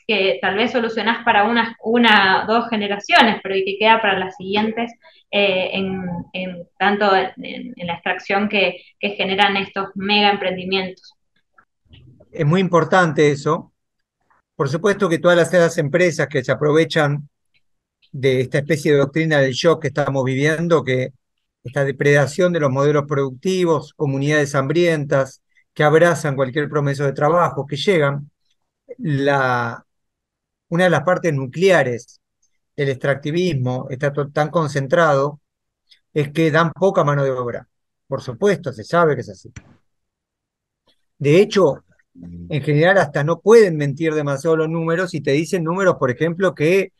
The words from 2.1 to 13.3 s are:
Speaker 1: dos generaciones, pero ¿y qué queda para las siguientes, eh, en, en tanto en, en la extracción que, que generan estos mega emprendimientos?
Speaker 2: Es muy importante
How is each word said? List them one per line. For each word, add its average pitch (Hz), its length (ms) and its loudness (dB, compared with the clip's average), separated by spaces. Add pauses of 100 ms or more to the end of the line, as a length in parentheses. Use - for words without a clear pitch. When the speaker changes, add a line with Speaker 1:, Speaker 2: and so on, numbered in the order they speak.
Speaker 1:
dos 233 240 0
generaciones, 220 720 2
pero 196 140 -6
¿y 190 80 -2
qué 196 160 -6
queda 220 220 4
para 190 180 0
las 190 160 -8
siguientes, 214 560 -4 (400)
eh, 190 400 0
en, 190 320 -6 (300)
en 180 340 -12 (100)
tanto 202 380 2
en, 190 220 0
en - 500 -12
la 170 60 -6
extracción 196 560 -4
que, 185 320 -2 (180)
que 202 120 -6
generan 196 440 0
estos 196 400 -6
mega 202 360 0
emprendimientos? 185 840 -6 (1160)
Speaker 2:
Es 156 160 -4
muy 170 140 2
importante 160 720 2